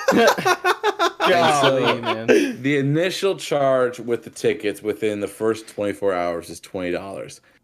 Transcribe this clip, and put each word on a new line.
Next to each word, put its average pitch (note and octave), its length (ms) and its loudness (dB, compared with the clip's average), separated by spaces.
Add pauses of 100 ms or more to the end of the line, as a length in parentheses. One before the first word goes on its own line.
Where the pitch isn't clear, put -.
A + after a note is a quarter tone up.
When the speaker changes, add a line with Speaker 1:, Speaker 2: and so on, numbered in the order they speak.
(120)
Speaker 1:
<laughs> - 0 -
Speaker 2:
Golly, - 1700 2
Speaker 1:
And - 160 0
so - 0 -
Speaker 2:
man. - 600 0
Speaker 1:
the C#3+ 160 2
initial E3 580 0
charge C3+ 600 2
with A#2 240 -2
the A2 80 -16
tickets G2+ 520 -2
within G#2 380 -2
the G2 80 -4
first A2 400 -2
twenty-four G2+ 460 -2
hours F2 360 -4
is E2+ 100 -14
twenty F2+ 320 -6
dollars. F2 480 -8 (240)